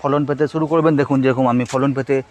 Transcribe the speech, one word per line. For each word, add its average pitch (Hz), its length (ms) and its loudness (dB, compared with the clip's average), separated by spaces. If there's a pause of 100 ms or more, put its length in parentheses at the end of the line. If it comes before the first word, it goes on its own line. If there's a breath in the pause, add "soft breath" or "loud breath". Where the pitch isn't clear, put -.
ফলন 143 280 0
পেতে 147 240 0
শুরু 160 200 -2
করবেন। 160 280 2
দেখুন, 139 240 0
যেরকম 131 280 2
আমি 123 200 0
ফলন 135 240 0
পেতে 135 200 -2 (140)